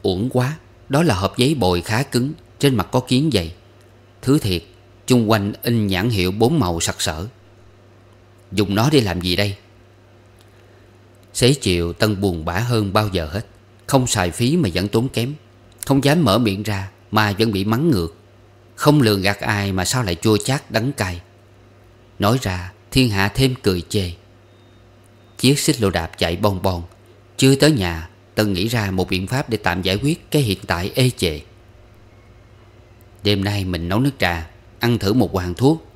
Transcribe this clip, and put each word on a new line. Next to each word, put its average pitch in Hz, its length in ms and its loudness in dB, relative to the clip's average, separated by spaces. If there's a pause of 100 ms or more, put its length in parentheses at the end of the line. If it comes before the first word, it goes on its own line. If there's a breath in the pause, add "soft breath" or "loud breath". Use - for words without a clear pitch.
Uổng 98 280 -2
quá. 131 280 -2 (300)
Đó 143 140 2
là 147 120 2
hộp 92 220 -2
giấy 131 180 4
bồi 90 280 2
khá 110 200 -2
cứng, 131 300 -2 (260)
trên 139 160 4
mặt 98 180 0
có 123 80 2
kiến 139 320 2
vậy. 85 200 -2 (720)
Thứ 139 160 2
thiệt, 92 240 -2 (440)
chung 117 240 2
quanh 104 220 2 (100)
in 113 240 0
nhãn 95 240 0
hiệu 92 220 0
bốn 117 260 2
màu 87 220 0
sặc - 200 -6
sỡ. 82 260 -4 (1300)
Dùng 98 220 0
nó 117 180 2
để 143 80 6
làm 90 200 -2
gì 87 160 0
đây? 101 200 -2 (1800 soft breath)
Xế 127 200 4
chiều, 87 380 0
Tân 104 280 0
buồn 87 240 -2
bã 87 140 -2
hơn 113 340 -2
bao 107 160 0
giờ 87 180 -2
hết. 95 200 -8 (400)
Không 127 200 2
xài 90 240 0
phí 123 260 0
mà 139 180 2
vẫn 95 140 0
tốn 120 200 0
kém. 123 260 -4 (520)
Không 139 180 2
dám 151 200 4
mở 104 140 4
miệng 107 240 0
ra 98 280 -6 (200)
mà 107 280 2
vẫn 113 140 2
bị 98 120 0
mắng 123 260 0
ngược. 87 260 0 (600)
Không 147 260 4
lường 104 200 4
gạt 98 180 0
ai 101 320 -2
mà 92 120 -2
sao 127 180 -2
lại 90 120 -2
chua 110 220 2
chát 131 340 -4
đắng 117 220 -2
cay. 92 280 -6 (960)
Nói 110 240 2
ra, 92 300 -6 (180)
thiên 127 200 2
hạ 98 180 0
thêm 131 340 0
cười 90 260 0
chê. 92 220 -4 (1300)
Chiếc 139 200 4
xích 135 240 -2
lô 98 80 2
đạp 85 280 -4
chạy 87 180 0
bon 98 260 0
bon. 90 200 -2 (540)
Chưa 135 180 4
tới 147 180 4
nhà, 85 360 -4 (260)
Tân 107 180 0
nghĩ 92 160 -2
ra 110 220 -2
một 92 180 -2
biện 95 180 -4
pháp 131 240 -6
để 110 80 -2
tạm 90 240 -2
giải 92 140 0
quyết 147 340 -4
cái 151 120 2
hiện 98 240 -2
tại 90 280 -4
ê 127 220 2
chề. 78 240 -4 (1800)
"Đêm 101 200 0
nay 104 200 -2
mình 85 240 -4
nấu 101 120 0
nước 139 180 2
trà, 85 320 -2 (280)
ăn 120 200 0
thử 98 140 0
một 123 200 2
hoàng 90 220 -4
thuốc. 147 420 0